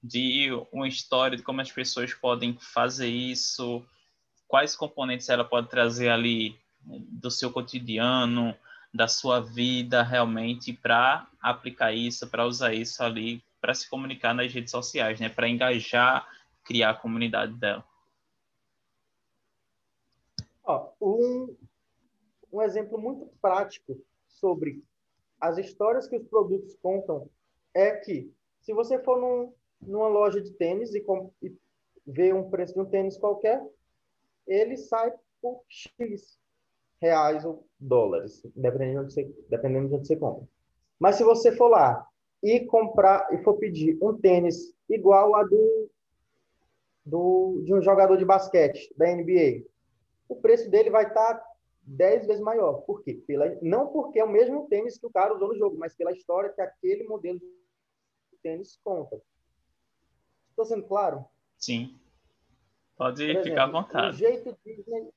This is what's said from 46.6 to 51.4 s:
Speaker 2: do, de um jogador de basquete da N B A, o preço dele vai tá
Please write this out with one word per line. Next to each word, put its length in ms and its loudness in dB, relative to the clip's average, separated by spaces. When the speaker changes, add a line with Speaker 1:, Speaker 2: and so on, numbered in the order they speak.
Speaker 2:
do, 640 2
de 80 2
um 80 4
jogador 340 6
de 80 2
basquete 720 2
da 140 4
N 120 -2
B 460 2
A, 60 -20
o 100 -10
preço 340 4
dele 180 6
vai 240 2
tá 340 0